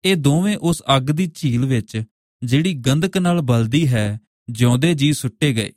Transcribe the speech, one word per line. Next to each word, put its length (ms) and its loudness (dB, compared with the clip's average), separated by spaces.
ਇਹ 120 2
ਦੋਵੇਂ 400 0
ਉਸ 260 -2
ਅੱਗ 60 0
ਦੀ 320 -2
ਝੀਲ 300 -2
ਵਿੱਚ, 380 -4
ਜਿਹੜੀ 300 2
ਗੰਧਕ 440 0
ਨਾਲ 220 2
ਬਲਦੀ 480 2
ਹੈ, 320 -2
ਜਿਉਂਦੇ 440 2
ਜੀ 180 0
ਸੁੱਟੇ 420 -2
ਗਏ। 220 -4